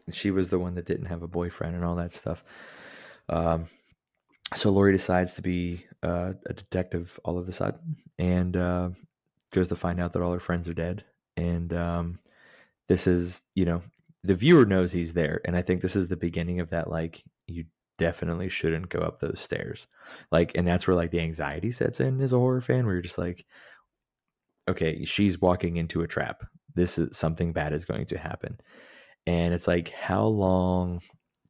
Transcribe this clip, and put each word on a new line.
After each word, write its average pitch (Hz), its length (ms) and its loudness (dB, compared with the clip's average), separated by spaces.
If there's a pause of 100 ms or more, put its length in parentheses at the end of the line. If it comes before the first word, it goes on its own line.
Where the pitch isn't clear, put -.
(100)
she - 200 -2
was 95 180 2
the 92 100 2
one 90 160 -2
that 87 100 -8
didn't - 200 -4
have 85 180 -6
a 85 40 -10
boyfriend 87 480 -4
and 87 100 -2
all 87 100 0
that 87 160 -4
stuff. - 320 -8 (840)
Um, 82 380 0 (880)
so 104 160 4
Laurie 98 220 8
decides 90 420 2
to - 80 -12
be, 87 440 -4 (160)
uh, 87 300 -2 (140)
a - 60 -8
detective 90 720 -4
all 87 140 -2
of 92 100 -6
a 90 40 -10
sudden 160 440 -6 (220)
and, 90 380 2
uh, 90 340 0 (600)
goes 90 180 2
to 85 80 -4
find 87 240 -2
out 87 120 -2
that 90 100 -2
all 87 100 0
her 87 80 -2
friends 87 280 -4
are 82 60 -8
dead. 87 300 -6 (320)
And, 85 360 -2
um, 85 460 -4 (680)
this 95 180 4
is, 90 360 0 (120)
you 95 100 4
know, 85 160 0 (420)
the 95 120 4
viewer 131 300 8
knows 92 280 4
he's 85 220 -2
there. 80 300 0
And 87 120 0
I 87 60 2
think 90 180 0
this 92 160 -2
is 90 120 2
the 87 80 -2
beginning 87 440 -2
of 82 100 -8
that, 82 200 -4
like, 82 320 -6 (240)
you 85 180 -10 (340)
definitely 85 500 -2
shouldn't 82 400 -2
go 85 120 -4
up 82 200 -4
those - 200 -4
stairs. - 460 -8 (440)
Like, 82 240 4
and 87 120 2
that's 87 200 2
where, 92 100 4
like, 85 140 0
the 85 100 0
anxiety 80 500 -4
sets - 300 -2
in 131 200 0
as 127 120 0
a 123 60 4
horror 127 220 2
fan, 127 240 0
where 98 100 0
you're 87 80 -2
just 90 160 -10
like, 87 260 -6 (1200)
"Okay, 82 360 -2
she's 95 360 2
walking 87 360 2
into 82 260 -2
a 82 40 -2
trap. - 360 -6 (320)
This 87 240 2
is, - 180 -2
something 82 360 -2
bad 76 200 -2
is 78 120 -4
going - 220 -4
to - 120 -6
happen." - 400 -10 (680)
And 85 260 2
it's 87 140 -2
like, 87 220 2
how - 360 0
long 92 760 2 (480)